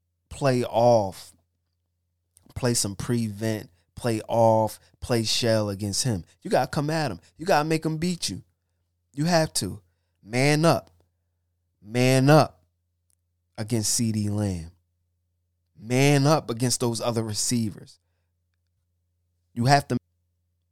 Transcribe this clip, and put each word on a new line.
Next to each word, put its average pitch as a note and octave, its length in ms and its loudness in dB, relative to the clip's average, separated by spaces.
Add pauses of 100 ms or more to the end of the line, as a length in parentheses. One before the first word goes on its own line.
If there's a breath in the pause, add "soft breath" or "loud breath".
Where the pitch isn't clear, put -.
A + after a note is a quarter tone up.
(280)
play B2+ 360 0
off, A2+ 680 2 (1200)
play A#2+ 180 0
some G2+ 220 -4
prevent, A2 760 -4 (240)
play A2+ 340 -4
off, A2 520 2 (200 soft breath)
play A#2 220 -2
shell A2 480 0
against G2+ 320 -4
him. G#2+ 220 -4 (180 soft breath)
You F3+ 80 -10
gotta C#3 160 0
come D3 240 -6
at D#3 220 -4
him. F2 80 -14 (180 soft breath)
You D#3 80 -14
gotta D3 220 2
make D#3+ 180 -2
him D#3+ 120 -4
beat E3+ 300 -4
you. - 140 -12 (720)
You D3 120 -4
have D#3+ 280 2
to. G2 260 -6 (420)
Man C#3 420 2
up. D#3 260 2 (880)
Man B2+ 480 2
up D3 320 4 (960)
against A2 420 -2
CeeDee G#2+ 320 -2
Lamb. F#2+ 420 -4 (1040)
Man C3+ 480 2
up C#3+ 240 2
against A#2 300 -2
those A#2 200 -2
other A2+ 220 -2
receivers. A2 760 -4 (1500)
You A#2 140 -2
have C#3+ 220 4
to B2 80 0 (760)